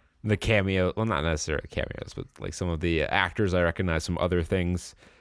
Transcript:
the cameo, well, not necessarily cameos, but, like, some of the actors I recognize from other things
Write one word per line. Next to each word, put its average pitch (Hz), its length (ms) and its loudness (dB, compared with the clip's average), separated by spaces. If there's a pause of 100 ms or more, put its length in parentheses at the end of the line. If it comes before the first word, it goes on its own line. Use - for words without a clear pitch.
(220)
the 104 140 2
cameo, 95 600 2
well, 110 80 0
not 87 200 0
necessarily 78 440 -2
cameos, - 460 -8
but, - 120 -8 (120)
like, 50 160 -8
some 90 140 -4
of 82 100 -2
the 82 240 0
actors 92 500 2
I 90 100 4
recognize 85 440 0
from 87 120 -2
other 87 260 2
things 90 500 0 (260)